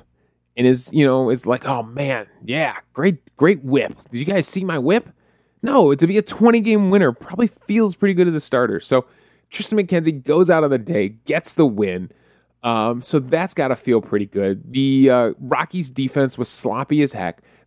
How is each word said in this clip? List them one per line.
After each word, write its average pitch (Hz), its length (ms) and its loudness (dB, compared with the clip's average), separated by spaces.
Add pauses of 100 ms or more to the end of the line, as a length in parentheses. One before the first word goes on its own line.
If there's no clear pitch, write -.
(560)
and 123 100 2
is, 127 280 2
you 151 100 4
know, 131 260 2
is 123 160 -2
like, 123 220 -2
"Oh, 127 160 -4
man, 123 440 -6 (180)
yeah, 131 320 -4 (160)
great, 165 420 -2
great 165 260 2
whip. 131 320 -2 (160)
Did 120 100 -8
you 147 60 -8
guys 190 220 -2
see 190 160 -6
my 165 160 -4
whip?" 175 300 0 (540)
No, 226 300 4
to 151 140 2
be 196 100 -2
a 214 60 2
twenty-game 214 680 2
winner 185 220 4
probably 180 340 -4
feels 208 480 -2
pretty 196 220 0
good 180 120 4
as 165 60 0
a 156 60 -4
starter. 120 400 0
So - 260 0 (460)
Tristan - 260 -6
McKenzie 165 460 0
goes 170 260 4
out 160 140 4
of 143 80 2
the 131 80 2
day, 104 300 -2 (160)
gets 151 280 -4
the 156 140 4
win. 95 420 -4 (540)
Um, 120 400 -2
so 156 160 0
that's 160 340 -2
gotta 131 220 -2
feel 117 260 0
pretty 104 240 -4
good. 98 480 -4
The, 135 380 4
uh, 120 280 2
Rockies 139 520 -6
defense 135 440 -2
was 120 140 -6
sloppy 135 540 -2
as 135 100 -2
heck. 90 300 -8 (240)